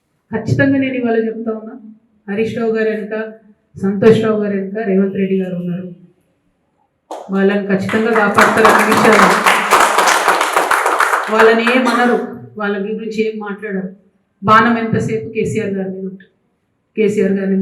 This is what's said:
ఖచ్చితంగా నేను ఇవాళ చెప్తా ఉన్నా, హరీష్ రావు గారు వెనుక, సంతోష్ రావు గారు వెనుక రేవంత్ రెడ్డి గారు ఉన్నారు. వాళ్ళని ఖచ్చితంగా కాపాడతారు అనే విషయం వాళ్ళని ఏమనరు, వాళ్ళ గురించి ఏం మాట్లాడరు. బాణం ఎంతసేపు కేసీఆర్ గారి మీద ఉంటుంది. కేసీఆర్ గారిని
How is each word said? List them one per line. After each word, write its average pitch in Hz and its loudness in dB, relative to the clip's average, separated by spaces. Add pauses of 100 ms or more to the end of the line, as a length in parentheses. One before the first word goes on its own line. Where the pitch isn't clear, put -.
(340)
ఖచ్చితంగా 269 0
నేను 254 -4
ఇవాళ 226 0 (120)
చెప్తా 220 -8 (100)
ఉన్నా, 226 -16 (560)
హరీష్ 220 -4
రావు 226 -2
గారు 220 0
వెనుక, 208 -8 (680)
సంతోష్ 202 4
రావు 214 0
గారు 202 -2
వెనుక 196 -6 (120)
రేవంత్ 196 2
రెడ్డి 190 0
గారు 175 -6
ఉన్నారు. 180 -6 (1500)
వాళ్ళని 196 2
ఖచ్చితంగా 220 0
కాపాడతారు 214 4
అనే 214 2
విషయం 214 4 (2250)
వాళ్ళని 226 4 (100)
ఏమనరు, 247 2 (420)
వాళ్ళ 202 -2 (240)
గురించి 220 -8
ఏం 220 -4 (120)
మాట్లాడరు. 196 -8 (580)
బాణం 226 4
ఎంతసేపు 220 -2
కేసీఆర్ 196 -2
గారి 190 -4
మీద 190 -10
ఉంటుంది. - -18 (720)
కేసీఆర్ 196 2
గారిని 190 0